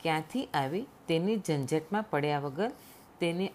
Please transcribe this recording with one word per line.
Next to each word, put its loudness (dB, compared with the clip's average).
ક્યાંથી -2
આવી -2
તેની 4
ઝંઝટમાં 0
પડ્યા 2
વગર -2
તેને 0